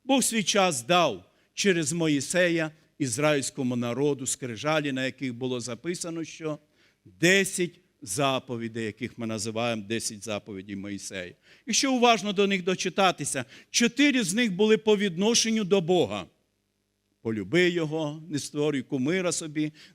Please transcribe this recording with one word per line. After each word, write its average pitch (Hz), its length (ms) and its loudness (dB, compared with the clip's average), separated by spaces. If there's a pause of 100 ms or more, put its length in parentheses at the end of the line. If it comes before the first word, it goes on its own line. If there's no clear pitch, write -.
Бог 269 180 4
свій 226 200 0
час 185 400 2
дав 127 420 2 (300)
через 170 380 2
Моїсея 160 800 2 (280)
ізраїльському 139 800 0
народу 123 500 -2
скрижалі, 143 640 -2
на 131 120 -2
яких 127 300 -6
було 127 260 -4
записано, 165 640 -8
що 151 340 -8 (460)
десять 180 760 0 (220)
заповідей, 117 800 -2
яких 107 340 -8
ми 113 80 -8
називаємо 110 560 -4
десять 104 420 -6
заповідей 101 520 -8
Моїсея. 98 580 -10 (320)
Якщо 262 260 2
уважно 226 400 4
до 196 140 2
них 196 180 -2
дочитатися, 175 800 0 (260)
чотири 240 520 4
з 170 120 -2
них 233 180 2
були 214 260 4
по 214 180 4
відношенню 208 680 2
до 196 160 4
Бога. 131 460 2 (960)
«Полюби 113 480 2
його, 160 580 -4
не 151 100 -4
створюй 147 440 -2
кумира 156 500 -2
собі, 151 400 -4 (220)